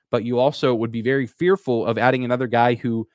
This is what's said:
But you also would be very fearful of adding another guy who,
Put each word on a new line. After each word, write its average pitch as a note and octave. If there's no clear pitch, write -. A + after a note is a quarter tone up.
But A2+
you A#2+
also C3+
would A2+
be A2+
very C3
fearful D3
of A2
adding B2+
another B2+
guy A#2+
who, A2+